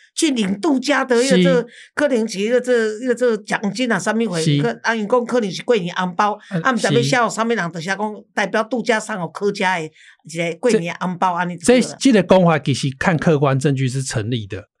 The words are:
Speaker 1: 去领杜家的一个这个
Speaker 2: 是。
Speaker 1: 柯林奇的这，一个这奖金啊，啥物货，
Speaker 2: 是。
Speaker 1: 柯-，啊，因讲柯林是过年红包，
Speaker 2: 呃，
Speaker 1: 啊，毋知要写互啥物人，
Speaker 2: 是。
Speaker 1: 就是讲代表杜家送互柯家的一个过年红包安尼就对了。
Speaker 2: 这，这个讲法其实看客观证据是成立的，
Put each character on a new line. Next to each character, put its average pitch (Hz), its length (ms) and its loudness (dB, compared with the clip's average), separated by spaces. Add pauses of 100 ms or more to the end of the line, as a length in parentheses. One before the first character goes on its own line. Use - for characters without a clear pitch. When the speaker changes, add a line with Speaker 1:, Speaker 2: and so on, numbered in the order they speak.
(160)
Speaker 1:
去 320 160 0
领 202 280 -2
杜 277 200 0
家 262 260 -2
的 247 180 0
一 269 60 0
个 269 80 4
这 - 60 6
个 247 180 4
Speaker 2:
是。 233 60 -10 (260)
Speaker 1:
柯 294 140 2
林 226 180 2
奇 208 240 -4
的 247 100 2
这， 226 440 0
一 - 20 -8
个 240 80 2
这 233 240 0
奖 - 240 -6 (100)
金 233 200 -2
啊， 190 80 0
啥 214 120 -2
物 226 160 0
货， 170 140 -2
Speaker 2:
是。 147 180 2
Speaker 1:
柯-， 233 120 0 (100)
啊， 220 140 -2
因 214 120 -4
讲 247 160 2
柯 233 160 -2
林 196 120 -2
是 156 100 -10
过 240 140 2
年 175 200 -4
红 185 200 -2
包， 208 200 0 (140)
Speaker 2:
呃， 180 120 -4
Speaker 1:
啊， 269 100 0
毋 240 40 -2
知 - 160 0
要 - 80 4
写 240 220 2
互 214 80 2
啥 196 140 -4
物 233 60 -2
人， 214 160 -2
Speaker 2:
是。 165 80 -6
Speaker 1:
就 170 60 -10
是 151 60 -8
讲 190 140 -4 (340)
代 208 140 -2
表 220 160 -2
杜 220 180 -4
家 220 180 0
送 214 220 -8
互 160 60 -4
柯 202 240 -4
家 190 260 -2
的 160 80 -6
一 - 520 -16
个 170 220 -4
过 247 120 2
年 170 280 0
红 180 200 -4
包 185 160 0
安 175 120 -2
尼 175 80 -6
就 - 120 -14
对 247 120 6
了。 - 80 2
Speaker 2:
这， - 120 -12
这 269 120 4
个 196 120 6
讲 185 200 6
法 165 140 4
其 143 160 -2
实 143 140 -2 (100)
看 180 180 0
客 151 220 2
观 139 220 2
证 139 160 2
据 131 120 0
是 135 140 -4
成 117 300 -4
立 110 160 -4
的， 98 200 -12 (140)